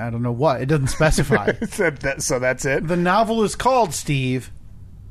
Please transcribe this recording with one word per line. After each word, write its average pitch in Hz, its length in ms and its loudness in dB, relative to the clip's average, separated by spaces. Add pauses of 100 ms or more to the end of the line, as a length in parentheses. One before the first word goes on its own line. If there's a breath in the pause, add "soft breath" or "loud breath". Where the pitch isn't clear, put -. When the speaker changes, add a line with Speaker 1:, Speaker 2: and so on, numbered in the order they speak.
Speaker 1:
I 120 40 -6
don't 117 120 -4
know 120 100 0
what. 123 300 2
It 131 60 -2
doesn't 139 200 2
specify. 156 680 2
Speaker 2:
<laughs> 226 120 -6
So 180 200 0
that, 139 320 -4
so 127 180 0
that's 127 260 0
it? 143 220 0
Speaker 1:
The 175 100 0
novel 208 460 2
is - 120 0
called, 240 380 2
Steve, 131 580 -2 (600)